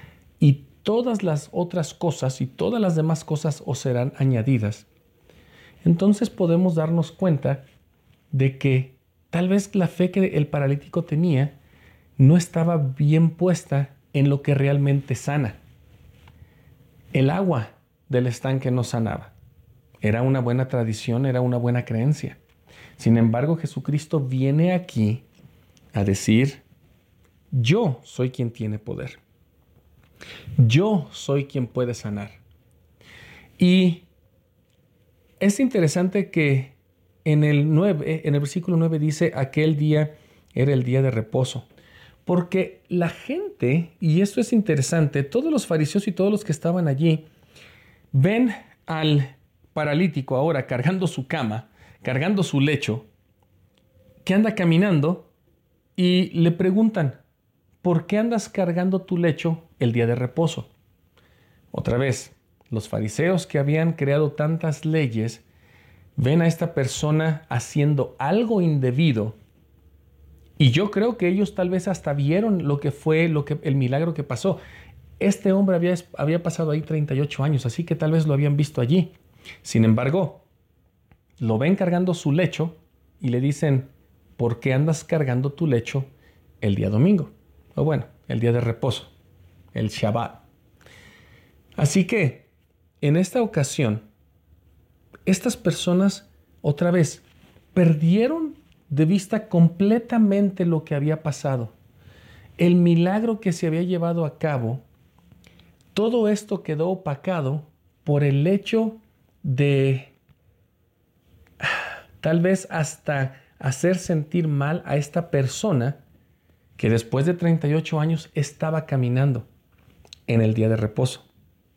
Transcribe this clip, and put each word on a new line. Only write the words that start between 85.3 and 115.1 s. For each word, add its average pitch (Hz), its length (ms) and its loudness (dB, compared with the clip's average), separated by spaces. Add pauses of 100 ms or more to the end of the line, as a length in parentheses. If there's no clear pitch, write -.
tu 165 140 -4
lecho 131 380 -2 (560)
el 101 160 0
día 101 140 -2
domingo?". 147 400 2 (440)
O 143 80 -2
bueno, 143 240 -2 (220)
el 120 100 -4
día 117 140 0
de 120 80 0
reposo, 117 520 -4 (600)
el 113 140 -4
Shabbat. 110 540 -4 (1300)
Así 185 300 2
que, 185 400 -2 (540)
en 147 160 2
esta 185 260 0
ocasión, 139 600 -2 (1200)
estas 190 300 0
personas, 180 720 0 (300)
otra 170 320 0
vez, 175 300 0 (520)
perdieron 196 880 2 (280)
de 151 160 2
vista 202 420 -2
completamente 196 1160 2
lo 160 180 0
que - 100 -6
había 151 280 -2
pasado. 135 500 -4 (840)
El 180 160 4
milagro 180 680 2
que 190 120 -2
se 170 140 -4
había 160 160 0
llevado 170 440 -2
a - 120 -8
cabo, 135 440 -4 (1120)
todo 226 340 2
esto 208 340 -2
quedó 160 280 -2
opacado 156 760 -4 (380)
por 143 180 2
el 143 240 2
hecho 214 520 0 (440)
de, 135 720 0 (2000)
tal 160 200 2
vez 185 300 0
hasta 143 720 -4 (180)
hacer 170 380 0
sentir 165 500 -2
mal 143 380 -2
a 139 120 -2
esta 151 340 -4